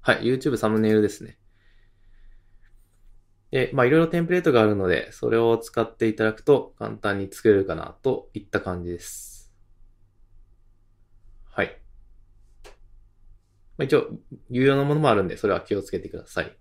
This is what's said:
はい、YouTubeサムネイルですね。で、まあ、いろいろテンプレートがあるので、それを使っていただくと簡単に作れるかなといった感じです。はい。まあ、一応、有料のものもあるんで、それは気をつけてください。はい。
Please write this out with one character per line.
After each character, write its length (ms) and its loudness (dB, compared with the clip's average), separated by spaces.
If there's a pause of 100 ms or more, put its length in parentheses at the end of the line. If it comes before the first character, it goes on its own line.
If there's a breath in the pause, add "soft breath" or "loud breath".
は 140 2
い、 20 -8
YouTube 340 -2
サ 120 -2
ム 100 2
ネ 100 2
イ 40 2
ル 100 4
で 60 2
す 160 -10
ね。 120 -20 (2250)
で、 240 -2
ま 80 2
あ、 40 4
い 40 4
ろ 80 6
い 40 6
ろ 40 2
テ 140 -2
ン 60 -2
プ 80 0
レ 40 2
ー 40 -2
ト 100 2
が 80 6
あ 40 6
る 120 2
の 100 -2
で、 240 0
そ 200 -6
れ 60 2
を 220 2
使 240 -4
っ 140 -6
て 100 0
い 80 0
た 80 -4
だ 100 2
く 100 -16
と 360 2
簡 140 -8
単 260 -4
に 100 -6
作 200 0
れ 80 8
る 80 2
か 100 -6
な 300 -12
と 280 -4
い 60 -12
っ 80 -14
た 140 -2
感 240 -8
じ 80 -10
で 80 -12
す。 520 -20 (2000)
は 140 -4
い。 120 -10 (2000)
ま 40 -4
あ、 0 -
一 120 0
応、 160 0 (380)
有 180 0
料 100 4
の 80 0
も 100 0
の 60 0
も 100 4
あ 60 6
る 80 2
ん 20 -2
で、 100 -8
そ 120 -2
れ 60 2
は 60 -4
気 140 -6
を 80 -4
つ 80 -16
け 80 -6
て 100 -10
く 80 -14
だ 120 -18
さ 140 -6
い。 20 -4
は 60 -12
い。 100 -20